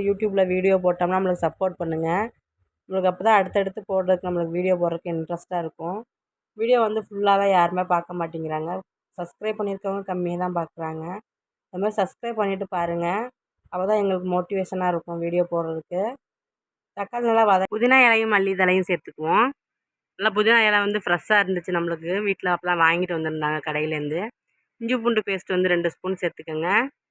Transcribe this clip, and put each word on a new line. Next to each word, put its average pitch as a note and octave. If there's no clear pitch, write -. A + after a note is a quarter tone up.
YouTube-ல G3
வீடியோ F#3
போட்டோம்னா F3+
நம்மளுக்கு F3+
சப்போர்ட் F3+
பண்ணுங்க. E3
நம்மளுக்கு F#3
அப்போ F3+
தான் A3
அடுத்தடுத்து F#3+
போடுறதுக்கு, F#3
நம்மளுக்கு E3+
வீடியோ F3+
போடுறதுக்கு E3+
இன்ட்ரெஸ்ட்டாக E3+
இருக்கும். E3
வீடியோ A#3+
வந்து G#3+
ஃபுல்லாவே G3+
யாருமே F3+
பார்க்க F3
மாட்டேங்கிறாங்க. D#3+
சப்ஸ்கிரைப் G#3
பண்ணியிருக்கவங்க G3
கம்மியா F3
தான் F3+
பார்க்குறாங்க. D#3+
அது F#3
மாதிரி G#3
சப்ஸ்கிரைப் G#3+
பண்ணிட்டு G3
பாருங்க. E3+
அப்போ F3+
தான் G#3+
எங்களுக்கு F#3
மோட்டிவேஷனாக F3+
இருக்கும் E3+
வீடியோ F3
போடுறதுக்கு. E3+
தக்காளி A#3+
நல்லா A3+
வத-, F#3+
புதினா B3
இலையும் A3+
மல்லி F#3+
தழையும் F#3
சேர்த்துக்குவோம். F3
நல்லா G3+
புதினா G#3+
இலை G#3
வந்து G#3
ஃப்ரெஷ்ஷாக G3
இருந்துச்சு F3+
நம்மளுக்கு. E3+
வீட்ல G3
அப்போ F3
தான் F3
வாங்கிட்டு E3+
வந்திருந்தாங்க D#3
கடையிலேருந்து. D3+
இஞ்சி A3+
பூண்டு A3+
பேஸ்ட் F#3+
வந்து F3+
ரெண்டு E3+
ஸ்பூன் F#3
சேர்த்துக்கோங்க. D#3+